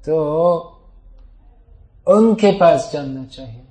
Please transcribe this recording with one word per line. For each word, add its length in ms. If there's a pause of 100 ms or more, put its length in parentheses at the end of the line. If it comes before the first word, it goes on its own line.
तो 720 (1300)
उनके 440
पास 400
जाना 320
चाहिए 460